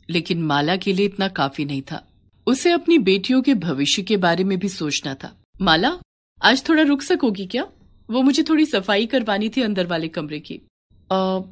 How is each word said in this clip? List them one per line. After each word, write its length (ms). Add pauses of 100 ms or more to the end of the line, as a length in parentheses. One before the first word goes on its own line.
(120)
लेकिन 320
माला 340
के 160
लिए 140
इतना 220
काफी 360
नहीं 180
था। 260 (380)
उसे 240
अपनी 280
बेटियों 440
के 120
भविष्य 480
के 140
बारे 280
में 140
भी 100
सोचना 460
था। 280 (200)
"माला, 360 (440)
आज 260
थोड़ा 140
रुक 200
सकोगी 440
क्या? 200 (440)
वो 120
मुझे 200
थोड़ी 240
सफाई 400
करवानी 420
थी 140
अंदर 240
वाले 220
कमरे 320
की।" 200 (520)
"अ, 280 (120)